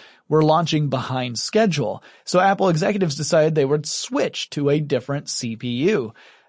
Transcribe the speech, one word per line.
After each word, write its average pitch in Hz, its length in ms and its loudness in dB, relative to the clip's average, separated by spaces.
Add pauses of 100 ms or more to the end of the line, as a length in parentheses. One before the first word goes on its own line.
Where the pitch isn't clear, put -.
(260)
were 156 160 4
launching 156 460 2
behind 123 500 -4
schedule. 147 640 0 (220)
So 180 160 2
Apple 196 300 2
executives 185 440 0
decided 156 400 2
they 139 120 2
would 151 180 0
switch - 680 -4
to 143 200 0
a 151 100 2
different 143 480 -4
C 113 260 -6
P 123 140 -8 (220)
U. 123 240 -2 (340)